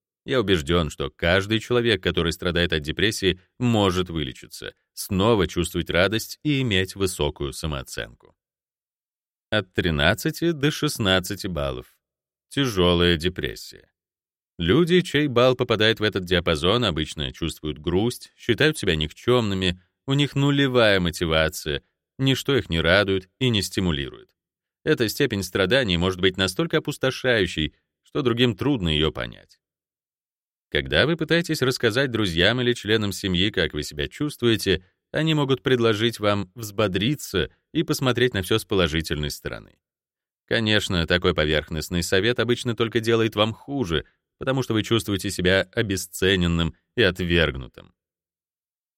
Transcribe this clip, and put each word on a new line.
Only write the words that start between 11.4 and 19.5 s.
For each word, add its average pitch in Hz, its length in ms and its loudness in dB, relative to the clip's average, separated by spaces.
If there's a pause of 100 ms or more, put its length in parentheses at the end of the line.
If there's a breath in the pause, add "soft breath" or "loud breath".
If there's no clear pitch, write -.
баллов. 69 500 -6 (540)
Тяжёлая 87 680 2
депрессия. 71 760 -8 (680)
Люди, 160 420 4
чей 151 260 0
балл 123 300 4
попадает 110 440 2
в - 20 0
этот 104 220 0
диапазон, 87 600 2
обычно 76 480 -4
чувствуют 76 460 -8
грусть, 90 580 -2
считают 139 420 0
себя 87 160 0
никчёмными, 95 880 0 (240 soft breath)